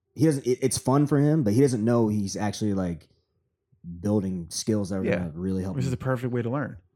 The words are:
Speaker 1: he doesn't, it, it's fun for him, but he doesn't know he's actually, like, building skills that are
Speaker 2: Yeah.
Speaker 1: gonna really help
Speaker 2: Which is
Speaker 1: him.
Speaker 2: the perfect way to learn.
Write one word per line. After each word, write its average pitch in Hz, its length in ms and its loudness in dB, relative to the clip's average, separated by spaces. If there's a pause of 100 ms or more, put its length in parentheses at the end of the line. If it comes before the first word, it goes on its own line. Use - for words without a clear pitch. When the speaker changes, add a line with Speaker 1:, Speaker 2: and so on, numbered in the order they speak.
(140)
Speaker 1:
he - 120 2
doesn't, 139 180 2
it, 123 160 0
it's 131 180 0
fun 139 280 2
for 143 120 4
him, 151 260 4
but 104 80 2
he 120 80 4
doesn't 123 240 4
know 117 240 4
he's 104 280 -2
actually, 101 380 -2
like, 87 340 -4 (920)
building 95 480 0
skills 104 420 -2
that 98 60 -4
are 95 80 -2
Speaker 2:
Yeah. 95 140 0
Speaker 1:
gonna 87 160 -4
really 92 280 -2
help 95 140 -4
Speaker 2:
Which 135 60 -2
is 127 60 -2
Speaker 1:
him. 127 40 -2
Speaker 2:
the 120 60 -4
perfect 127 340 -4
way 120 100 -2
to 117 80 -4
learn. 123 260 -6 (200)